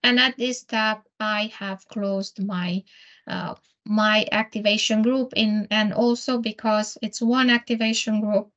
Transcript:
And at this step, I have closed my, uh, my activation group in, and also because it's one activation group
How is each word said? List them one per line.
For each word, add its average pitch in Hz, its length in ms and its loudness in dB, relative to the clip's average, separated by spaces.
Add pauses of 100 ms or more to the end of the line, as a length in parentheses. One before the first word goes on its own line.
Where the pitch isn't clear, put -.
And 247 160 4
at 254 180 2
this 247 240 -4
step, 220 420 -2 (160)
I 214 400 -2
have 190 300 -8
closed 196 540 -4
my, 180 400 -2 (440)
uh, - 280 -6 (300)
my 214 460 2
activation 214 720 0
group 254 340 2
in, 214 340 0
and 214 240 2
also 240 460 0
because 214 640 -2
it's - 200 -6
one 247 280 4
activation 226 720 0
group 208 360 0